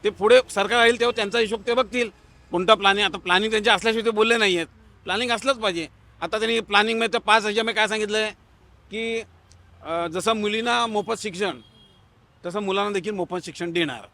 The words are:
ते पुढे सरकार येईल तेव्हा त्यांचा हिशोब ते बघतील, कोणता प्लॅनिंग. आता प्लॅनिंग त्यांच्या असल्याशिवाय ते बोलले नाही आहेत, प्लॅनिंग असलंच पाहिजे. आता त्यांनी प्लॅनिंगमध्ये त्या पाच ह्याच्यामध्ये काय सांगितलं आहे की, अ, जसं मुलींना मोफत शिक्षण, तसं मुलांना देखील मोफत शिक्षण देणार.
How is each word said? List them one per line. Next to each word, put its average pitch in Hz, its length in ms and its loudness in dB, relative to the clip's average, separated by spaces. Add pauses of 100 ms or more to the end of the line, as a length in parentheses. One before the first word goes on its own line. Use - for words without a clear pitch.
ते 208 60 0
पुढे 220 300 6 (100)
सरकार 214 360 2
येईल 233 140 4
तेव्हा 233 160 0
त्यांचा 220 240 -2
हिशोब 220 280 -2
ते 240 60 0
बघतील, 233 360 0 (420)
कोणता 185 240 4
प्लॅनिंग. 196 300 2
आता - 120 -2
प्लॅनिंग 185 340 2
त्यांच्या 214 220 2
असल्याशिवाय 220 320 0
ते 226 60 2
बोलले 220 260 2
नाही 202 180 2
आहेत, 165 120 -4 (360)
प्लॅनिंग 233 280 -4
असलंच 233 260 -2
पाहिजे. 175 300 -4 (340)
आता 220 180 -4
त्यांनी 226 200 0
प्लॅनिंगमध्ये 214 520 2
त्या 233 100 -2
पाच 214 220 4
ह्याच्यामध्ये 214 320 -2
काय 214 120 2
सांगितलं 214 300 -2
आहे 214 140 -2 (600)
की, 226 320 -6 (640)
अ, 170 220 -4
जसं 180 260 -2
मुलींना 226 540 -2
मोफत 214 300 -4
शिक्षण, 180 400 -6 (880)
तसं 180 140 -6
मुलांना 202 320 -2
देखील 202 200 -4
मोफत 180 340 -6
शिक्षण 170 260 -8
देणार. 147 300 -2 (120)